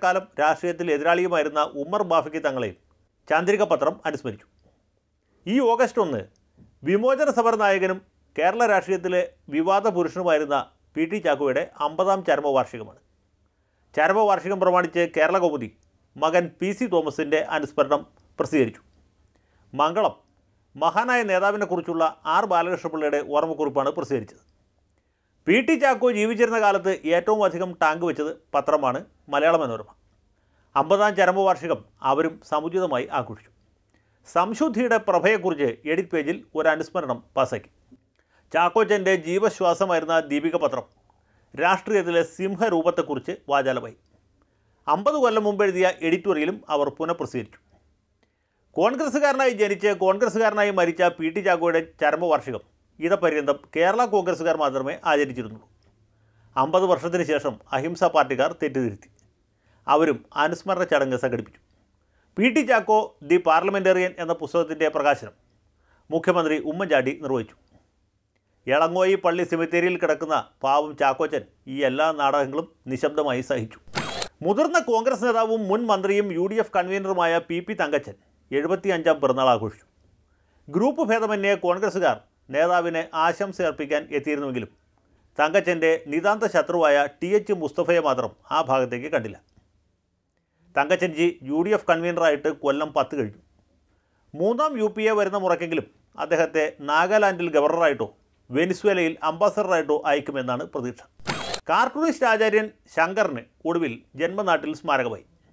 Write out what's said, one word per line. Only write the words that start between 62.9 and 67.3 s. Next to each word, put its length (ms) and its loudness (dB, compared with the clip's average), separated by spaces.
ദി 240 2
പാർലമെന്റേറിയൻ 720 2
എന്ന 140 -4
പുസ്തകത്തിൻ്റെ 560 -2
പ്രകാശനം 460 -2
മുഖ്യമന്ത്രി 480 2
ഉമ്മൻചാണ്ടി 540 0
നിർവഹിച്ചു. 340 -4